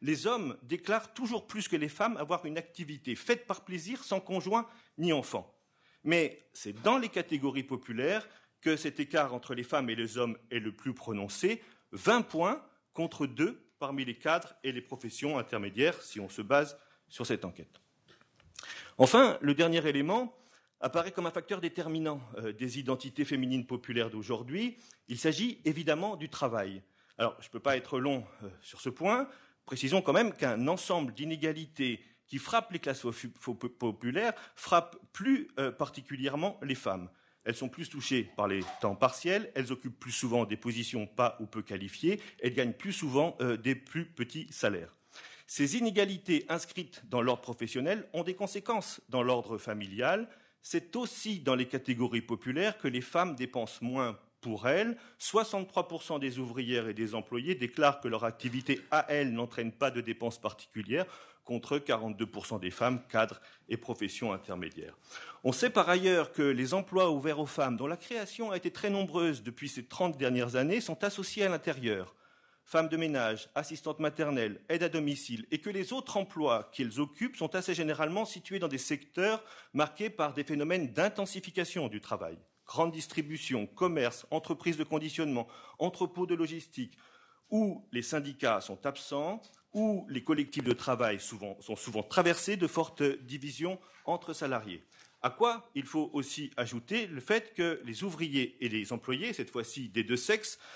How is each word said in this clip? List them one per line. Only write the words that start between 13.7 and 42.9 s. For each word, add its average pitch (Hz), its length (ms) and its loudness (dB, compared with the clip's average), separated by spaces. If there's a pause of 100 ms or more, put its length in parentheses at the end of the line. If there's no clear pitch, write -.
parmi 139 260 -4
les 117 100 -4
cadres 165 380 0 (100)
et 135 80 -2
les 123 100 -6
professions 131 560 -4
intermédiaires, 113 640 0
si - 180 -12
on 95 100 -8
se - 120 -6
base 143 360 4 (320)
sur - 160 -6
cette 113 180 0
enquête. - 380 -12 (1160)
Enfin, 226 440 10
le 143 140 4
dernier 165 320 4
élément 175 460 2 (460)
apparaît 170 320 0
comme 180 140 -4
un 165 60 -2
facteur 180 280 -4
déterminant, 160 640 -2 (160)
euh, 107 160 -4
des 123 260 -4
identités 135 460 -2
féminines 131 400 0
populaires 117 440 -2
d'aujourd'hui. 123 680 -4 (300)
Il 131 100 -6
s'agit 160 480 0
évidemment 160 500 0
du - 140 -10
travail. 98 540 -2 (340)
Alors, 113 220 0
je - 80 -18
ne - 40 -20
peux 117 80 -8
pas 139 160 2
être 127 240 -2
long, 135 240 0 (200)
euh, 101 60 -10 (120)
sur - 180 -16
ce 131 100 -4
point. 226 380 2 (380)
Précisons 135 360 2
quand 143 120 4
même 208 200 6
qu'un 123 340 2
ensemble 165 460 0
d'inégalités 147 880 -2 (240)
qui 139 100 -6
frappe 226 340 2
les 170 80 -4
classes 135 220 -2
fo-, 120 100 0
fo-, 117 440 -6
populaires 123 800 0 (220)
frappe - 400 4 (160)
plus, 254 380 2 (100)
euh, 135 120 2
particulièrement 143 920 -2
les 135 140 -2
femmes. 95 340 -4 (360)
Elles 117 100 0
sont 131 140 -4
plus - 200 -10
touchées 131 480 0
par 104 100 4
les 98 140 2 (180)
temps 101 160 0
partiels, 202 600 2
elles 131 160 -2
occupent 127 280 -6
plus 123 120 -10
souvent 117 340 2
des 104 100 -2
positions 113 520 -4
pas 120 320 0
ou 110 60 -8
peu 110 160 -8
qualifiées, 104 600 -2 (180)
elles 120 140 0
gagnent 120 200 2
plus 190 200 -6